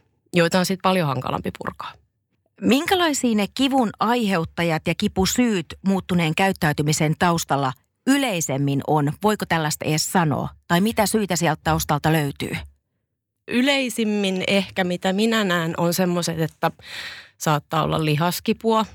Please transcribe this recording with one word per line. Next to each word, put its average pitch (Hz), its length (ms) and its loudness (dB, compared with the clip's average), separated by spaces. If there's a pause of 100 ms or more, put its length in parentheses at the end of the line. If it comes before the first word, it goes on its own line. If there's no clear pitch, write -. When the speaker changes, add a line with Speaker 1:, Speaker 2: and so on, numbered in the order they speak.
(320)
Speaker 1:
joita 170 260 2
on 180 60 0
sit 185 180 -4
paljon 185 240 2
hankalampi 135 500 -4
purkaa. - 340 -12 (680)
Speaker 2:
Minkälaisia 277 760 2
ne 202 180 2
kivun 254 360 2 (100)
aiheuttajat 180 880 0
ja 165 80 0
kipusyyt 202 720 0 (200)
muuttuneen 180 500 0
käyttäytymisen 156 840 0
taustalla 151 540 0 (340)
yleisemmin 151 800 0
on? 147 260 2 (100)
Voiko 208 220 0
tällaista 156 400 -2
edes 156 260 -2
sanoa? 156 380 0 (180)
Tai 175 140 4
mitä 220 240 2
syitä 190 300 0
sieltä 160 280 0
taustalta 156 500 0
löytyy? 143 440 -2 (920)
Speaker 1:
Yleisimmin 226 1000 0
ehkä, 196 360 0
mitä 180 300 -2
minä 220 300 2
näen, 175 340 0
on 170 160 0
semmoiset, 175 460 -2
että 160 320 -2 (640)
saattaa 151 460 -2
olla 156 220 -2
lihaskipua, 208 880 0